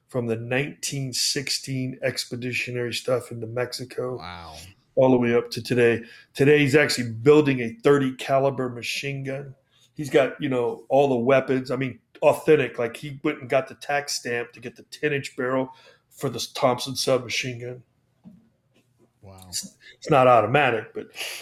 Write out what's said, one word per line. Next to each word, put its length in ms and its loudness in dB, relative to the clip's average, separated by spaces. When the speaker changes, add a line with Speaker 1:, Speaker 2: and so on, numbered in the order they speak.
Speaker 1:
from 180 -4
the 100 -2
nineteen 760 -6
sixteen 880 -4
expeditionary 920 -6
stuff 380 -4
into 140 -10
Mexico, 720 -8
Speaker 2:
Wow. 360 -14
Speaker 1:
all 160 6
the 60 8
way 180 2
up 160 0
to 120 -8
today. 420 2
Today, 280 6
he's 160 4
actually 340 2
building 500 4
a 100 -6
thirty 320 4
caliber 540 0
machine 560 -8
gun. 300 -10
He's 140 -8
got, 320 2
you 80 -4
know, 400 -2
all 200 4
the 80 2
weapons. 560 2
I 40 -2
mean, 220 -6
authentic. 560 4
Like, 180 -4
he 280 -14
went 160 -4
and 100 -14
got 160 0
the 80 -20
tax 380 -6
stamp 400 -6
to 80 -20
get 160 -16
the 80 -20
ten 280 -6
inch 240 -6
barrel 340 -2
for 200 -6
the 80 -8
Thompson 400 -2
submachine 640 -4
gun. 220 -14
Speaker 2:
Wow. 260 -20
Speaker 1:
It's, 280 -10
it's 100 -12
not 200 6
automatic, 640 4
but 140 -12